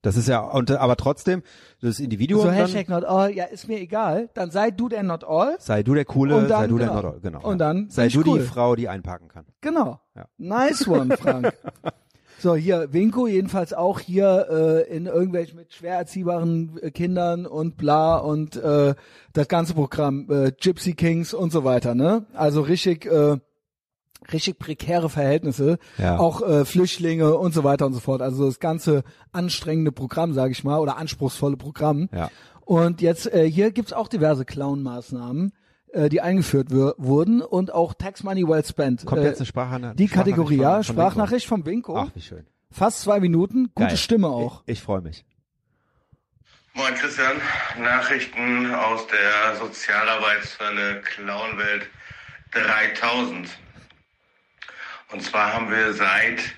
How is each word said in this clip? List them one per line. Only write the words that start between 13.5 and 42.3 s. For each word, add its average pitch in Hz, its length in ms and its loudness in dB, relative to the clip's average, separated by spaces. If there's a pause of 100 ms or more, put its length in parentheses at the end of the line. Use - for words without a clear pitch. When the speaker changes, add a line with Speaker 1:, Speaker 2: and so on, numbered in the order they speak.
Speaker 2:
auch 180 260 0
hier, 190 500 4
äh, 160 460 2
in 170 120 -6
irgendwelchen 170 500 0
mit 170 160 -20
schwer 175 240 -6
erziehbaren, 170 840 -2
äh, 160 80 -6
Kindern 175 560 -2
und 160 300 -6
bla 156 400 4
und, 151 400 -2
äh, 143 400 2 (380)
das 147 160 2
ganze 170 240 0
Programm, 143 580 -2
äh, 135 260 2
Gypsy 180 360 0
Kings 165 400 0
und 175 180 -2
so 151 140 2
weiter, 123 300 2
ne? 190 380 2
Also 151 280 2
richtig, 170 460 0
äh, 147 320 4 (920)
richtig 160 260 -4
prekäre 160 520 -2
Verhältnisse, 143 680 0 (180)
Speaker 1:
Ja. 87 200 2
Speaker 2:
auch, 170 240 2
äh, 156 220 4
Flüchtlinge 165 720 2
und 175 160 0
so 156 120 2
weiter 143 200 4
und 135 60 0
so 123 80 -4
fort. 131 220 -2
Also 131 240 -2
das 131 160 -2
ganze 160 420 0 (300)
anstrengende 160 580 -2
Programm, 147 420 -4
sag 131 180 0
ich - 120 -8
mal, 143 160 0
oder 143 160 -2
anspruchsvolle 139 640 -4
Programm. 151 580 -2
Speaker 1:
Ja. 82 160 -4 (300)
Speaker 2:
Und 170 400 2
jetzt, 165 320 2
äh, 160 180 4
hier 196 200 2
gibt's 214 200 -6
auch 214 160 -4
diverse 151 380 2
Clown-Maßnahmen, 135 1080 -6 (400)
äh, 151 160 2
die 151 140 2
eingeführt 165 480 2
wür-, 135 300 4
wurden 160 420 4
und 185 320 -2
auch 170 220 0
Tax 196 260 -12
Money 190 260 0
Well 156 160 4
Spent. 131 440 -2
Speaker 1:
Kommt 135 140 0
Speaker 2:
Äh, 143 40 2
Speaker 1:
jetzt 143 140 0
eine 131 80 -6
Sprachna-, 123 480 -6
Speaker 2:
die 196 120 4
Speaker 1:
Sprachnachricht - 60 -2
Speaker 2:
Kategorie, 165 440 2
Speaker 1:
von, 135 60 4
Speaker 2:
ja, 143 60 4
Speaker 1:
von 190 80 4
Winko? 208 160 -2
Speaker 2:
Sprachnachricht 196 540 0
vom 196 180 -2
Winko. 180 320 -6
Speaker 1:
Ach, 285 160 -6
wie 85 80 -14
schön. 82 240 -20 (240)